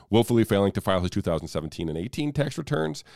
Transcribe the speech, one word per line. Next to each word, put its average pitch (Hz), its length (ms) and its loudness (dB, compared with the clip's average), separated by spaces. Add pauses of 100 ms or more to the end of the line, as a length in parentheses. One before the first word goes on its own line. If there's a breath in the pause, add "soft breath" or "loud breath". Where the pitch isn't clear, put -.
Willfully 117 340 4
failing 98 300 4
to 104 80 -2
file 95 180 2
his 87 120 0
two 101 100 -2
thousand 82 260 -2
seventeen 80 400 -6
and 78 100 -4
eighteen 139 360 -4
tax 143 240 -2
returns, 151 480 -4 (100)